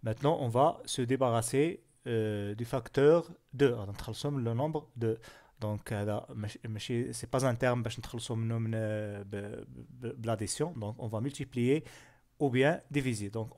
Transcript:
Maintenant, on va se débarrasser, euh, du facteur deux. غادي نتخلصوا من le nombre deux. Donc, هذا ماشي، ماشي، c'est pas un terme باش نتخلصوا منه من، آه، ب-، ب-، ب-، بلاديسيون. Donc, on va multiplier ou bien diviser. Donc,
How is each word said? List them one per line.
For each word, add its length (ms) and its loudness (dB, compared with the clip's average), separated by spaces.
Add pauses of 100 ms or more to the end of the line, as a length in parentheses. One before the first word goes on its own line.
Maintenant, 360 2
on 80 0
va 360 4
se 160 -4
débarrasser, 760 2 (280)
euh, 480 -2
du 100 -6
facteur 680 4 (220)
deux. 200 4
غادي 180 -6
نتخلصوا 400 -6
من 120 0
le 140 0
nombre 300 -2 (160)
deux. 140 2 (440)
Donc, 320 -4
هذا 360 -2
ماشي، 360 -8
ماشي، 480 -4
c'est 220 -8
pas 80 2
un 120 2
terme 280 2
باش 160 -6
نتخلصوا 360 -6
منه 220 0
من، 180 0
آه، 460 -4
ب-، 80 -12
ب-، 460 -8 (140)
ب-، 320 -10
بلاديسيون. 520 -2
Donc, 280 -6
on 60 -6
va 140 -2
multiplier 600 0 (560)
ou 100 4
bien 320 4 (100)
diviser. 380 0
Donc, 280 -6